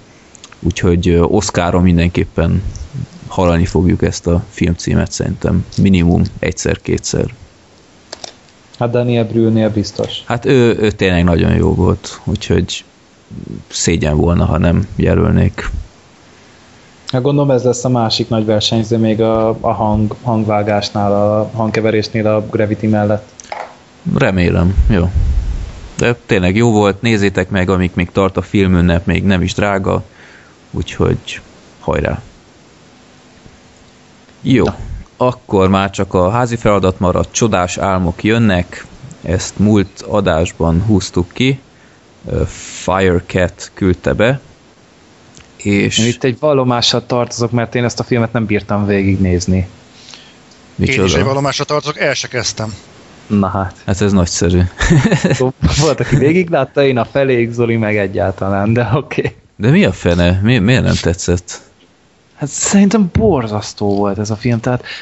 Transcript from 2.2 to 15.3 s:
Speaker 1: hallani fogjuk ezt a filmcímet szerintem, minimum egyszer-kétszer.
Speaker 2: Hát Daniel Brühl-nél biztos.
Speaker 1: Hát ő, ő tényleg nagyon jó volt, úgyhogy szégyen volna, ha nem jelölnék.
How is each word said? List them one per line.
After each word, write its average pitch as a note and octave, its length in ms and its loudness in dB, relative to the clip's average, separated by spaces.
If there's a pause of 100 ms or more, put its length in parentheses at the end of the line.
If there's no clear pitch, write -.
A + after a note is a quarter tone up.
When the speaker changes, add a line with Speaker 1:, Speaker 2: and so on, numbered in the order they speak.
Speaker 1:
hallani F2 380 0
fogjuk F2 380 0
ezt F2 240 -4
a F2 220 0
filmcímet E2+ 600 -2
szerintem, - 540 -2 (160)
minimum F2 400 4 (180)
egyszer-kétszer. - 840 -4 (1500)
Speaker 2:
Hát A#2+ 120 -2
Daniel A#2+ 340 0
Brühl-nél A2 440 2
biztos. G#2+ 560 -6
Speaker 1:
Hát A#2+ 200 -4
ő, A#2+ 340 4
ő G#2+ 120 2
tényleg F2+ 320 2
nagyon E2+ 320 2
jó E2 180 2
volt, F2+ 500 -2
úgyhogy - 600 -2 (840)
szégyen E2 500 0
volna, E2+ 280 2
ha D#2 120 0
nem F2 380 2
jelölnék. F2 760 2 (1400)